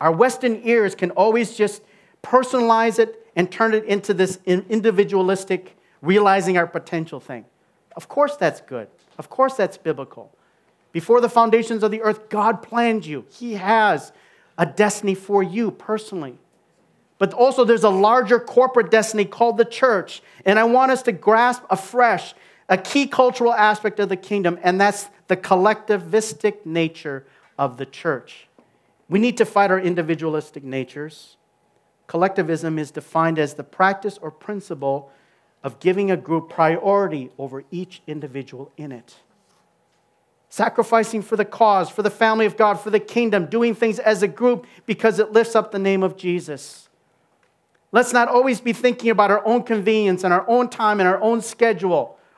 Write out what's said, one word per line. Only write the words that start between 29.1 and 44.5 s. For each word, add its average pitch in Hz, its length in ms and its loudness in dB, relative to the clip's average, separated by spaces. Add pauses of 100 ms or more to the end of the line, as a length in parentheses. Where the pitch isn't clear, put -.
need 240 160 0
to 233 80 4
fight 202 260 2
our 190 80 2
individualistic 160 840 -4
natures. 135 720 -12 (720)
Collectivism 165 680 -2
is 151 140 -6
defined 165 480 -2
as 143 160 -2
the 143 80 -12
practice 196 580 -2
or 151 120 -12
principle 143 800 -8 (500)
of 123 160 -10
giving 190 320 0
a 180 60 0
group 160 320 -4
priority 170 920 0
over 135 320 -12
each 180 380 -12
individual 139 680 -12
in 151 140 -14
it. 120 240 -18 (1300)
Sacrificing 226 760 -2
for 214 140 -6
the 208 80 0
cause, 202 440 0
for - 140 -6
the 202 80 -2
family 220 360 2
of 202 100 -4
God, 208 240 2
for 214 100 -10
the 208 80 2
kingdom, 208 480 0
doing 233 300 0
things 226 240 -2
as 214 240 2
a 202 40 2
group 240 380 0 (200)